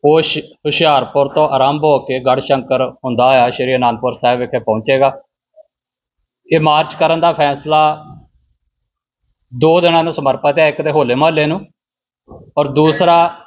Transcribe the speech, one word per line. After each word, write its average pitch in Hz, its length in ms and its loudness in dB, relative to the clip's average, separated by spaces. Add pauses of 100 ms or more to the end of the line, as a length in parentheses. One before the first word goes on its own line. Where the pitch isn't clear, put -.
ਉਹ 147 100 4
ਹੁਸ਼-, 156 300 0 (220)
ਹੁਸ਼ਿਆਰਪੁਰ 151 680 0
ਤੋਂ 151 160 0
ਆਰੰਭ 139 340 0
ਹੋ 151 160 2
ਕੇ 131 260 -6
ਗੜ੍ਹ 127 160 0
ਸ਼ੰਕਰ 131 440 -2
ਹੁੰਦਾ 123 400 -2 (140)
ਆ 123 100 2
ਸ਼੍ਰੀ 127 260 -2
ਅਨੰਦਪੁਰ 123 380 -2
ਸਾਹਿਬ 123 260 -2
ਵਿਖੇ 123 200 -4
ਪਹੁੰਚੇਗਾ। 131 520 0 (1400)
ਇਹ 170 100 2
ਮਾਰਚ 156 360 0
ਕਰਨ 165 240 0
ਦਾ 170 140 2
ਫੈਸਲਾ 151 480 0 (1700)
ਦੋ 156 300 2
ਦਿਨਾਂ 165 220 2
ਨੂੰ 165 100 -4
ਸਮਰਪਿਤ 147 460 -2
ਹੈ, 156 80 4
ਇੱਕ 147 140 -4
ਤੇ 151 100 -2
ਹੋਲੇ 135 240 0
ਮਹੱਲੇ 151 300 0
ਨੂੰ 160 140 -4 (1000)
ਔਰ 147 120 0
ਦੂਸਰਾ 156 480 2 (300)